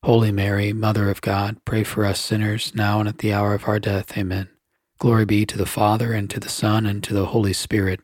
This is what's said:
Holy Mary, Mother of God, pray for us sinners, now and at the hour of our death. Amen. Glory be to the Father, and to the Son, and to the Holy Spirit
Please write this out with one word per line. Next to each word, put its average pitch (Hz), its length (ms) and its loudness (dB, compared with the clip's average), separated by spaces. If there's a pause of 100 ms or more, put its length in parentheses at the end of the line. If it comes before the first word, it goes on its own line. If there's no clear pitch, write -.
Holy 113 280 4
Mary, 101 400 0
Mother 107 380 0
of 95 100 -4
God, 101 440 -2
pray 110 200 0
for 107 200 -2
us 98 160 0
sinners, 107 540 -2
now 104 240 0
and 107 100 0
at 107 100 -8
the 107 140 -2
hour 104 220 0
of - 140 -4
our 107 100 0
death. 101 380 -4
Amen. 95 320 -4 (500)
Glory 113 260 4
be 104 200 2
to - 140 -8
the 95 80 0
Father, 113 460 2
and 101 180 -4
to - 100 -6
the - 80 -12
Son, 107 380 0
and 101 180 -4
to - 80 -6
the 98 140 0
Holy 101 260 0
Spirit 95 520 -2